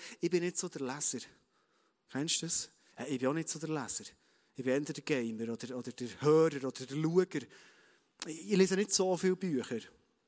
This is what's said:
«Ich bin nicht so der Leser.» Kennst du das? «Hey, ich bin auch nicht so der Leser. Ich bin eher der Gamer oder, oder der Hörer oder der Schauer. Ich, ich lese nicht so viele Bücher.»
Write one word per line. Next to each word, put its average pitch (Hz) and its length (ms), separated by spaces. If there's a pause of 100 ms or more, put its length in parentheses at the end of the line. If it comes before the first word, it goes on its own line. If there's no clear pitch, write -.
(200)
«Ich 170 100
bin 170 120
nicht 180 140
so 185 120
der 151 140
Leser.» 135 380 (920)
Kennst 151 320
du 165 40
das? - 240 (240)
«Hey, 131 200
ich 127 40
bin 127 100
auch 147 60
nicht 160 140
so 165 100
der 160 100
Leser. 131 360 (500)
Ich 123 100
bin 127 80
eher 143 80
der 151 240
Gamer 117 480
oder, 123 240
oder 123 160
der 117 280
Hörer 147 480
oder 127 180
der 131 80
Schauer. 165 320 (1000)
Ich, 185 260
ich 196 40
lese 185 200
nicht 202 160
so 185 240
viele 185 200
Bücher.» 127 440 (480)